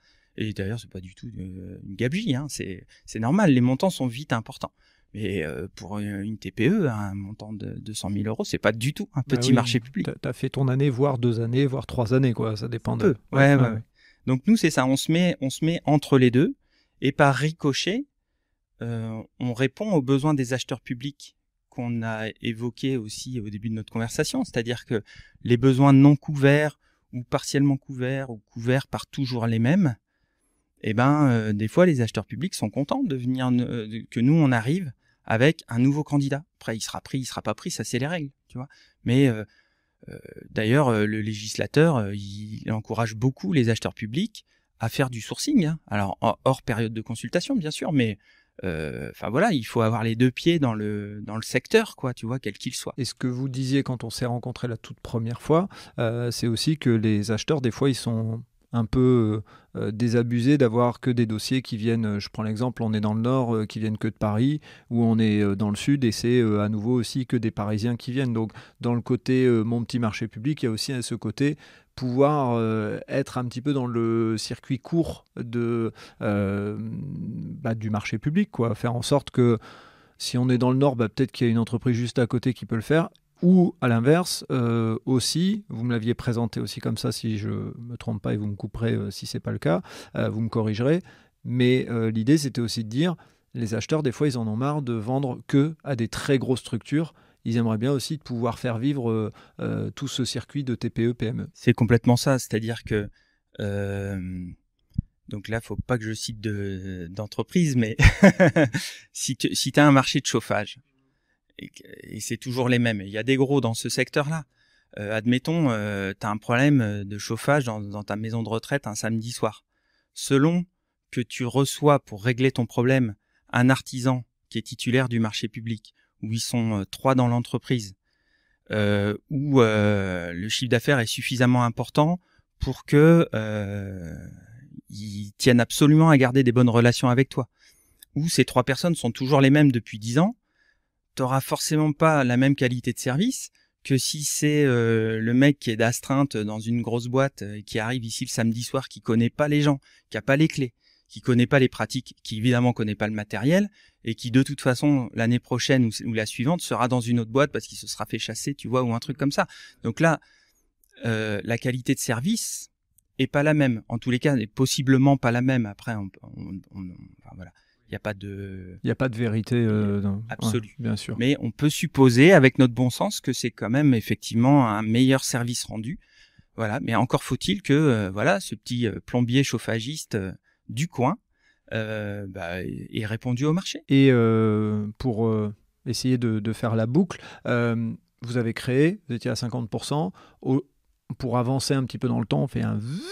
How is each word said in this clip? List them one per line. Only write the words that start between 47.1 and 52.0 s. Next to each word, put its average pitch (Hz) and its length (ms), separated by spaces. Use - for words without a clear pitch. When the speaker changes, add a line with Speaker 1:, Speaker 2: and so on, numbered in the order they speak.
Speaker 1:
bien 156 160
sûr, - 220
mais, 117 260
euh, 73 460
enfin, - 180
voilà, 175 240
il 120 120
faut 117 180
avoir 110 200
les 113 140
deux 127 140
pieds 170 280
dans 127 140
le, 104 500
dans 104 140
le 110 60
secteur, - 540
quoi, 123 180